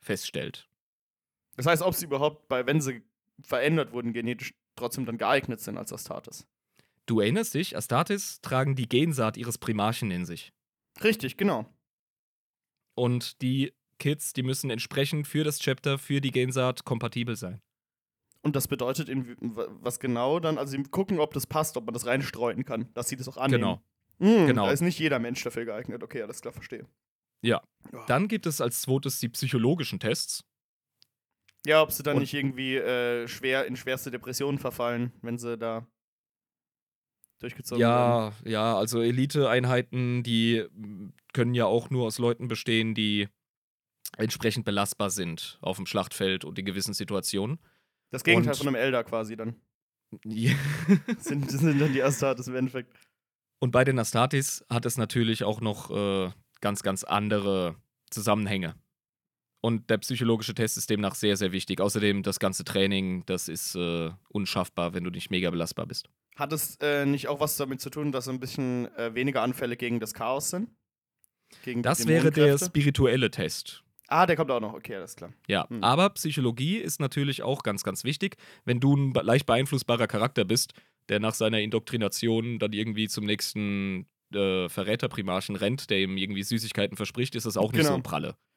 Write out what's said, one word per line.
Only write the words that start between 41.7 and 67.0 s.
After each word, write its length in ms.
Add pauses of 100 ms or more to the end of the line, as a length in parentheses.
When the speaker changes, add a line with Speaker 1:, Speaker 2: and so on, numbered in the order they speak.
Speaker 1:
nur 160
aus 120
Leuten 300
bestehen, 460
die 340 (880)
entsprechend 480
belastbar 460
sind 500
auf 160
dem 100
Schlachtfeld 580
und 140
in 60
gewissen 300
Situationen. 640 (520)
Speaker 2:
Das 140
Gegenteil 280
Speaker 1:
Und 60
Speaker 2:
von 100
einem 80
Elder 280
quasi 320
dann. 200 (560)
Speaker 1:
<laughs> 120
Ja. 300 (640)
Speaker 2:
Sind, 320
sind 300
dann 120
die 100
Astartes 460
im 60
Endeffekt. 400 (640)
Speaker 1:
Und 140
bei 120
den 140
Astartes 720
hat 160
es 100
natürlich 480
auch 160
noch, 300
äh, 400 (300)
ganz, 220
ganz 220
andere 720 (340)
Zusammenhänge. 640 (840)
Und 300
der 80
psychologische 560
Test 240
ist 120
demnach 260
sehr, 200
sehr 160
wichtig. 280
Außerdem 420
das 160
ganze 260
Training, 600
das 220
ist, 260
äh, 360 (180)
unschaffbar, 640
wenn 100
du 60
nicht 200
mega 200
belastbar 360
bist. 220 (280)
Speaker 2:
Hat 160
es, 280
äh, 240